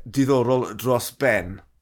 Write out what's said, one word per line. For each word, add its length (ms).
diddorol 680
dros 460
ben. 400